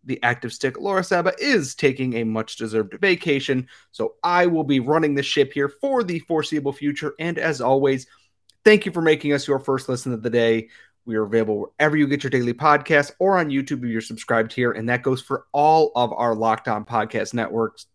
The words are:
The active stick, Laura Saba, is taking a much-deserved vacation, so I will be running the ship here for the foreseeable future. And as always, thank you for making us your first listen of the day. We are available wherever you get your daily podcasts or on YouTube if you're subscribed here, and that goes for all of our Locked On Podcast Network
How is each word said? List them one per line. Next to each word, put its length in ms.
The 180
active 280
stick, 280
Laura 240
Saba, 340
is 380
taking 400
a 80
much-deserved 760
vacation, 680
so 320
I 240
will 160
be 160
running 340
the 80
ship 320
here 160
for 340
the 140
foreseeable 560
future. 460
And 180
as 240
always, 460
thank 220
you 40
for 120
making 300
us 140
your 120
first 280
listen 240
of 120
the 80
day. 380
We 100
are 100
available 340
wherever 360
you 120
get 160
your 80
daily 240
podcasts 640
or 180
on 140
YouTube 320
if 80
you're 100
subscribed 500
here, 200
and 180
that 140
goes 180
for 300
all 440
of 160
our 220
Locked 340
On 180
Podcast 500
Network 420